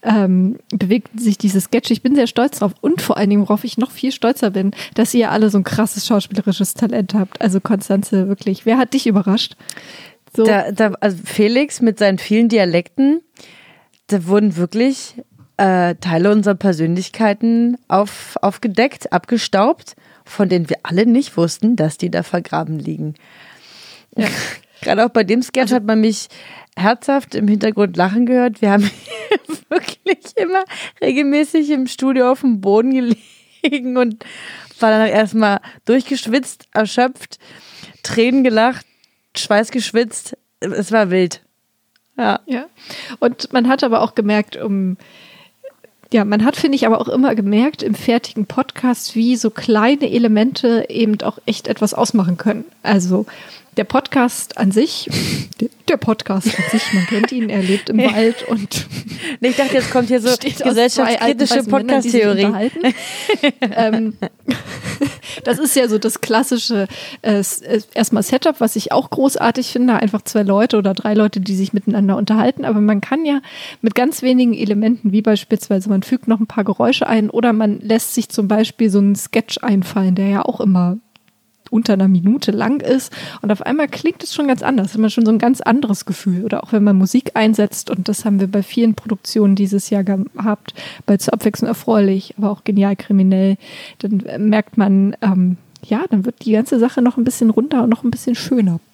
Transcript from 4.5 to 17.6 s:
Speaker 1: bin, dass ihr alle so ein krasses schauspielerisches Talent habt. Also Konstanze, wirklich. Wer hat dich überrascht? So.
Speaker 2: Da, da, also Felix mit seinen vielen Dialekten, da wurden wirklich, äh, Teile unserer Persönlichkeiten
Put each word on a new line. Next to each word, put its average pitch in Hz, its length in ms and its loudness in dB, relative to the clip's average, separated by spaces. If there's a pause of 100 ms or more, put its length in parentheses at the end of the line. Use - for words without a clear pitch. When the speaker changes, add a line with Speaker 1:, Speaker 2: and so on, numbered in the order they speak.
Speaker 1:
bin, 196 200 -2 (220)
dass - 200 0
ihr 226 180 2
alle 214 180 4
so 202 80 2
ein 190 80 2
krasses - 420 -2
schauspielerisches 202 680 0
Talent 226 380 -2
habt. 196 280 -2
Also 190 180 2
Konstanze, 196 720 0
wirklich. 196 360 -4
Wer 226 120 2
hat 247 160 0
dich 269 120 0
überrascht? 196 520 0 (760)
So. 220 120 4
Speaker 2:
Da, 208 260 2
da, 208 300 2
also 196 240 0
Felix 240 560 0
mit 226 180 2
seinen 196 200 2
vielen 226 280 2
Dialekten, 220 720 2 (880)
da 180 200 -2
wurden 202 280 2
wirklich, 226 600 -2 (420)
äh, 180 380 2
Teile 175 360 0
unserer 208 240 2
Persönlichkeiten 208 1200 0 (100)